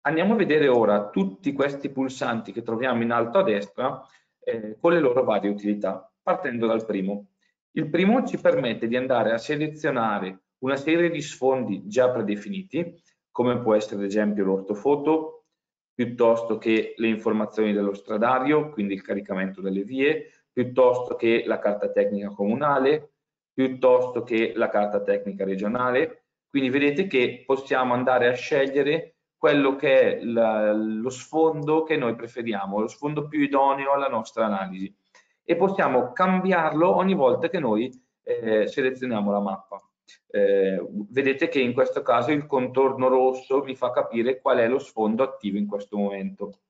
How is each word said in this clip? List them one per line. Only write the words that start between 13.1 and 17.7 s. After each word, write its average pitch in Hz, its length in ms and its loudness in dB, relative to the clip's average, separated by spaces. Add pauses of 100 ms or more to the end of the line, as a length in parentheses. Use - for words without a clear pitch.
come 120 280 0
può 107 140 2
essere 104 220 0
ad 101 80 -4
esempio 104 420 0
l'ortofoto, 139 1000 0 (500)
piuttosto 117 640 2
che 110 360 0
le 113 120 -2
informazioni 107 680 0